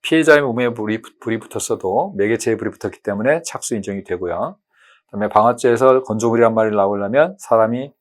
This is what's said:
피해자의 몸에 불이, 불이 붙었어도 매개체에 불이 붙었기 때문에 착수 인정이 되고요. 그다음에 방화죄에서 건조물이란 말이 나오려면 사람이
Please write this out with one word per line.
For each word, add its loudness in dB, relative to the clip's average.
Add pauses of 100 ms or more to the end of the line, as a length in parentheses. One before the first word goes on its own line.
피해자의 6
몸에 -2
불이, -4 (180)
불이 -6
붙었어도 -4
매개체에 0
불이 -6
붙었기 -12
때문에 -2
착수 -8
인정이 -8
되고요. -6 (500)
그다음에 -6
방화죄에서 2
건조물이란 2
말이 0
나오려면 0
사람이 0